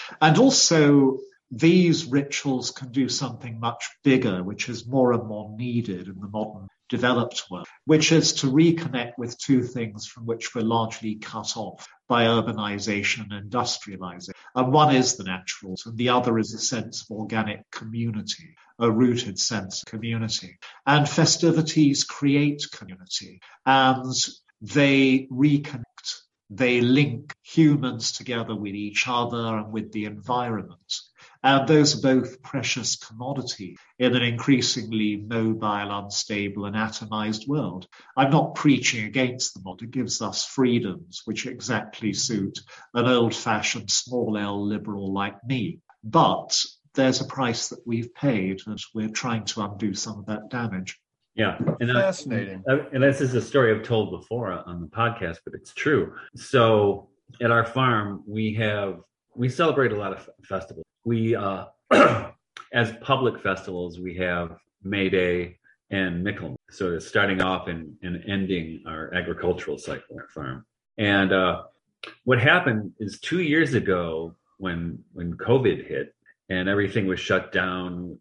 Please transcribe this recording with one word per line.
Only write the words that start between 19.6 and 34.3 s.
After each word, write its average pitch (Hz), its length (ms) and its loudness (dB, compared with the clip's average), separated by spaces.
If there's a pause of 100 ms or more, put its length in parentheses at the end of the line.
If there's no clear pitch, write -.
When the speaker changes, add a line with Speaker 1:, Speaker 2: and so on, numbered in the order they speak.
Speaker 1:
of - 60 -16
community. 110 680 -6 (280)
And 143 220 4
festivities 156 960 4
create 143 680 0
community, 92 680 -12 (260)
and 131 480 4 (480)
they 135 720 4
reconnect, 143 540 2 (640)
they 123 320 2
link 127 520 2 (100)
humans 131 680 4
together 113 440 -6
with 101 180 -6
each 104 340 -4
other 117 500 -2
and 107 140 -8
with 110 200 -6
the 107 140 -6
environment. 107 880 -6 (480)
And 135 280 4
those 147 280 6
are 131 180 4
both 117 260 -2
precious - 560 -4
commodity 113 800 -10 (200)
in 123 160 2
an 120 100 2
increasingly 113 920 0